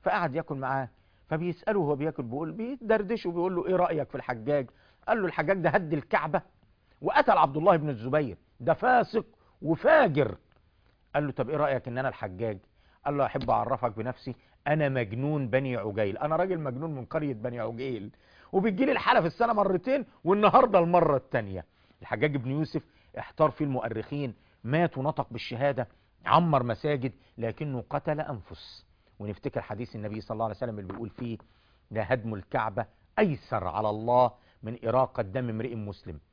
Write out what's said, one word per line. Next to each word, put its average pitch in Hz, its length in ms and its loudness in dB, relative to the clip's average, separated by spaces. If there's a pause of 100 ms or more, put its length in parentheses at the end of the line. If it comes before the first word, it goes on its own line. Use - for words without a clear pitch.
فقعد 175 340 0
ياكل 160 200 -4
معاه. 135 340 -4 (400)
فبيسأله 175 500 -2
وهو 147 160 2
بياكل، 147 280 -4
بيقول، 143 280 -6
بيدردشه، 220 800 -2
بيقول 175 240 -2
له: 175 120 -2
"ايه 185 80 2
رأيك 165 340 0
في - 60 -12
الحجاج؟" 127 540 -2 (380)
قال - 140 0
له: 185 60 -2
"الحجاج 165 300 0
ده 170 120 2
هد 160 240 0
الكعبة 156 480 -2 (600)
وقتل 214 360 4
عبد 151 200 2
الله 175 200 6
بن 151 120 0
الزبير، 127 480 -2 (220)
ده 156 140 2
فاسق 233 520 2 (360)
وفاجر". 165 760 4 (760)
قال 147 100 2
له: 135 60 -4
"طب 131 180 -4
ايه 151 80 -2
رأيك 139 300 0
ان 123 100 -6
انا 131 120 -2
الحجاج؟" 107 480 -6 (480)
قال 143 120 -2
له: 139 80 2
"أحب 127 240 -4
أعرفك 113 480 0
بنفسي، 120 380 -6 (320)
أنا 147 220 2
مجنون 131 580 -2
بني 131 300 0
عجيل، 104 400 -2
أنا 151 180 -2
راجل 180 240 0
مجنون 143 360 -6
من 123 100 -8
قرية 151 280 -2
بني 120 260 -6
عجيل، 113 520 -6 (400)
وبتجيلي 208 400 2
الحالة 233 300 4
في 165 60 0
السنة 233 260 0
مرتين، 208 520 0 (180)
والنهاردة 208 560 6
المرة 165 380 4
التانية." 98 480 -4 (360)
الحجاج 139 360 0
بن 123 140 -4
يوسف 151 300 -2 (380)
احتار 156 320 0
فيه 156 140 -4
المؤرخين، 123 680 -4 (300)
مات 147 340 0
ونطق 139 340 -2
بالشهادة، 120 560 -2 (380)
عمر 151 380 6
مساجد، 127 480 -2 (260)
لكنه 117 520 -6
قتل 147 300 -4
أنفس. - 680 -12 (340)
ونفتكر 104 420 -6
حديث 110 340 -10
النبي 107 260 -8
صلى 110 140 -8
الله 113 100 -2
عليه 107 100 -4
وسلم 113 240 -6
اللي 95 140 -10
بيقول 113 160 -10
فيه: 117 280 -10 (540)
"لهدم 110 420 -2
الكعبة 110 520 -4 (340)
أيسر 123 480 0
على 104 220 -2
الله 117 420 4 (320)
من 113 240 -8
إراقة 120 360 2
دم 117 260 -4
امرئ 113 260 -6
مسلم". 101 440 -10 (140)